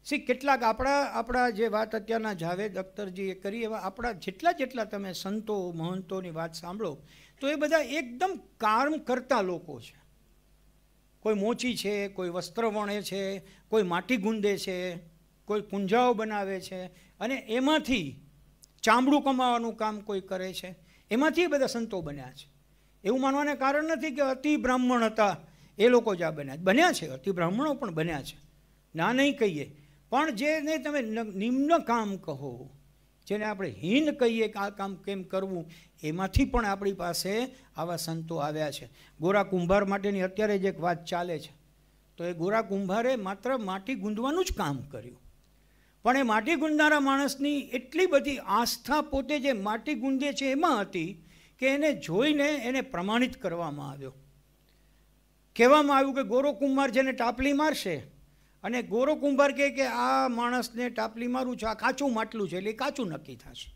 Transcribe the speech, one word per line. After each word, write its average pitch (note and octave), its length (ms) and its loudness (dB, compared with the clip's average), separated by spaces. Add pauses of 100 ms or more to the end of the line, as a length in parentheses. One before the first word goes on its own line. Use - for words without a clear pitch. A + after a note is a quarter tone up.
સી, D4 140 -4
કેટલાક C4 440 0
આપણા, A#3 280 0
આપણા B3 600 0
જે A3 180 0
વાત G#3+ 260 -2
અત્યારના A3 380 -2
જાવેદ F3+ 460 -4
અખ્તરજીએ F#3+ 560 -8
કરી G3+ 280 -6
એવા A3 160 -4
આપણા G#3+ 340 -6
જેટલા G3+ 400 0
જેટલા B3+ 320 -4
તમે G3 280 -8
સંતો G3 600 -4
મહંતોની F3+ 580 -6
વાત D#3+ 240 -8
સાંભળો F3 440 -8 (420)
તો C4+ 80 0
એ D4+ 60 2
બધા D4+ 240 2
એકદમ C#4 640 -4 (160)
કામ B3+ 400 2
કરતા B3 440 0
લોકો E3 400 -6
છે. - 220 -20 (1160)
કોઈ G#3+ 140 0
મોચી A#3 420 -2
છે, G3+ 320 -2
કોઈ F#3 200 -6
વસ્ત્ર F3+ 380 -4
વણે G#3 360 -2
છે, G3 360 -6 (300)
કોઈ A3 140 4
માટી F3+ 340 0
ગુંદે G3+ 420 0
છે, F3+ 400 -6 (460)
કોઈ G#3 160 0
કુંજાઓ G#3 540 2
બનાવે G3+ 460 -4
છે F#3 260 -10 (340)
અને B3 140 -2
એમાંથી B3 840 0 (680)
ચામડું C4 400 6
કમાવાનું B3 540 2
કામ G#3+ 240 -4
કોઈ G3 200 -4
કરે F#3 340 -8
છે, F3+ 300 -12 (260)
એમાંથી D4+ 320 4
એ F4+ 40 4
બધા C#4+ 200 4
સંતો A3+ 360 -4
બન્યા C#3+ 300 -10
છે. - 180 -20 (540)
એવું B3 160 2
માનવાને C#4 340 2
કારણ C#4 300 0
નથી D#4+ 260 -2
કે C4+ 120 -2
અતિ C4+ 340 2
બ્રાહ્મણ B3 480 2
હતા G#3+ 320 2 (420)
એ A3 100 8
લોકો A3+ 260 6
જ E3+ 80 -4
આ D#3+ 80 0
બન્યા. C#3+ 280 -8
બન્યા B3 340 6
છે, E3 140 -4
અતિ D3 240 -4
બ્રાહ્મણો G3 440 2
પણ G3+ 200 -4
બન્યા D#3+ 280 -2
છે, - 140 -14 (600)
ના F3+ 160 2
નહીં C#4 260 2
કહીએ, D#3 380 -2 (340)
પણ D4 200 2
જેને D4+ 480 0
તમે D4 240 -2
ન-, A3 360 -4
નિમ્ન C4+ 400 2
કામ A3 380 0
કહો, C#3 540 -10 (560)
જેને G#3 180 -2
આપણે G3 260 -4
હીન B3 400 2
કહીએ A3+ 380 2
કે G#3 100 -8
આ G3+ 120 -2
કામ G3 240 -8
કેમ G3 280 -8
કરવું, F#3 480 -6 (320)
એમાંથી F#3 420 2
પણ A#3+ 220 0
આપણી G3 260 -2
પાસે F#3+ 560 -2 (280)
આવા E3 200 -4
સંતો E3 400 -6
આવ્યા D3+ 340 -2
છે. - 200 -14 (300)
ગોરા G3 220 4
કુંભાર F#3+ 420 2
માટેની G3 360 0
અત્યારે G3+ 380 0
જ F#3+ 60 0
એક F#3 160 -2
વાત E3+ 240 -2
ચાલે F3 340 -4
છે, - 140 -14 (640)
તો E3+ 80 -8
એ F3 80 -4
ગોરા G3 300 0
કુંભારે G3+ 540 0
માત્ર G3+ 400 -4
માટી G3 380 -4
ગુંદવાનું A#3 500 -2
જ - 80 -2
કામ C#3+ 300 -2
કર્યું, A#2+ 420 -16 (800)
પણ B3 140 4
એ C#4 60 4
માટી A3+ 320 2
ગુંદનારા D4+ 460 4
માણસની C#4 600 2
એટલી D#4 460 0
બધી C#4 320 2
આસ્થા A#3 600 0
પોતે C#4 380 -2
જે C4+ 140 2
માટી G#3+ 420 -2
ગુંદે C4+ 380 0
છે C#4 140 -4
એમાં C4+ 340 2
હતી F#3+ 440 -6 (340)
કે B3+ 80 0
એને C#4+ 260 2
જોઈને C4 520 2
એને C4+ 360 -2
પ્રમાણિત A#3 600 -2
કરવામાં D#3 480 -6
આવ્યો. C3+ 240 -12 (1400)
કહેવામાં C#4+ 400 8
આવ્યું C4+ 180 4
કે C4+ 80 0
ગોરો C4 300 2
કુંભાર C4+ 380 2
જેને C4 220 2
ટાપલી B3+ 400 0
મારશે C#4 440 0 (680)
અને A#3 200 -4
ગોરો A#3+ 320 2
કુંભાર C#4 380 4
કહે C#4 180 2
કે C4 160 0
"આ B3+ 420 2
માણસને A#3+ 640 -2
ટાપલી A3+ 360 -4
મારું B3 300 -2
છું, A3 140 -4
આ A3 40 -4
કાચું C4 400 0
માટલું A3 340 -2
છે", E3 80 -6
એટલે G3 140 -4
એ - 20 -6
કાચું B3+ 360 -4
નક્કી C#3 280 -10
થશે. - 400 -16